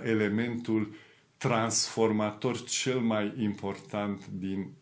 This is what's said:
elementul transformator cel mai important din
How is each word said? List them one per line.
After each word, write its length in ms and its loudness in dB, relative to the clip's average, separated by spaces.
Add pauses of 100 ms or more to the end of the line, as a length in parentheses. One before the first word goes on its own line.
elementul 920 2 (420)
transformator 1300 2
cel 360 -2
mai 400 2
important 880 -4
din 440 -6 (120)